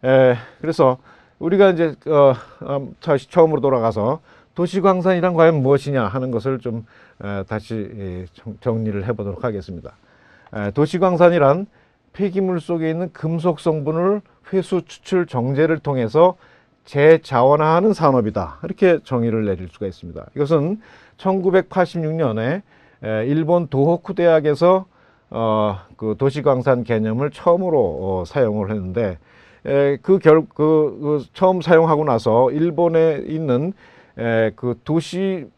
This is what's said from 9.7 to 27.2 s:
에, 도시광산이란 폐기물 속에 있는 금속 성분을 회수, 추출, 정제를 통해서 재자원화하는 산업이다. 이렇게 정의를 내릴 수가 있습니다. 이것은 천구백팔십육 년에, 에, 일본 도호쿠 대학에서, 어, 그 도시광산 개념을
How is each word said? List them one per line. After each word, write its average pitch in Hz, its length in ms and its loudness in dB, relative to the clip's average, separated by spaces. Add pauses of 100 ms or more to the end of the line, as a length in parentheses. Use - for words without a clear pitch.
에, 104 180 -4
도시광산이란 170 920 2 (460)
폐기물 185 480 -4
속에 160 300 -4
있는 165 220 -6
금속 160 480 -4
성분을 165 600 -2 (320)
회수, 185 320 -2
추출, - 420 -4
정제를 139 520 0
통해서 143 580 2 (480)
재자원화하는 151 1080 4
산업이다. 110 720 0
이렇게 170 400 0
정의를 117 400 -2
내릴 92 240 -4
수가 - 180 -12
있습니다. 87 480 -14
이것은 151 460 -2 (380)
천구백팔십육 175 960 -2
년에, 139 480 -2 (420)
에, 110 220 -4
일본 160 420 0
도호쿠 170 460 -2
대학에서, 170 720 2 (440)
어, 107 480 -2 (180)
그 107 220 -6
도시광산 135 640 0
개념을 113 480 -4